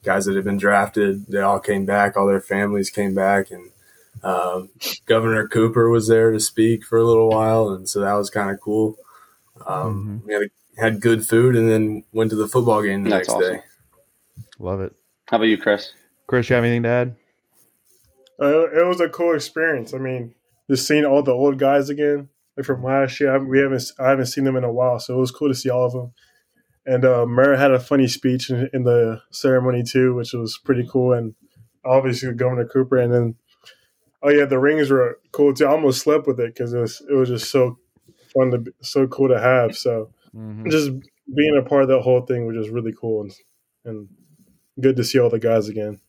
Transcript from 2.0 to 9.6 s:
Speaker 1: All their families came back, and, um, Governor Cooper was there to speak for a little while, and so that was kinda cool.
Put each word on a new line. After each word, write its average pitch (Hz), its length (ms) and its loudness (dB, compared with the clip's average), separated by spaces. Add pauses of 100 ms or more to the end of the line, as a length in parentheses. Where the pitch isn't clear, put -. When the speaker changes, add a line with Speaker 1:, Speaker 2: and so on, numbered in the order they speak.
Speaker 1:
All 98 100 2
their 98 140 2
families 101 500 -4
came 98 240 -4
back, 98 380 0
and, 90 180 -20 (520)
um, 92 460 -4 (380)
Governor 113 420 0
Cooper 113 400 0
was 113 200 0
there 113 240 4
to 107 80 -2
speak 113 440 0
for 113 140 -2
a 113 60 2
little 113 260 4
while, 110 400 2
and 95 180 -10
so 104 120 -4
that 101 140 -2
was 101 140 -2
kinda 98 300 -6
cool. 110 380 -2 (680)